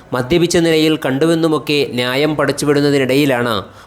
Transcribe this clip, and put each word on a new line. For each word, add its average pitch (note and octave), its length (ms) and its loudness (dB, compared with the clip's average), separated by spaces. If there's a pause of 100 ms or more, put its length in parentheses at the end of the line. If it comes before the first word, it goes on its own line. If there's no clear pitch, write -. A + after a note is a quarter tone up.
(140)
മദ്യപിച്ച E3 440 0
നിലയിൽ D#3+ 400 2
കണ്ടുവെന്നുമൊക്കെ D3+ 800 0 (140)
ന്യായം B2+ 420 -2
പടച്ചുവിടുന്നതിനിടയിലാണ് C#3 1200 0 (320)